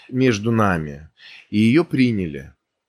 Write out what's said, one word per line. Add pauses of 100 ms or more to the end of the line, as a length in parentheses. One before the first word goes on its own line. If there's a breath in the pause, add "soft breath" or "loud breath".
(100)
между
нами. (420 loud breath)
И
её
приняли. (360)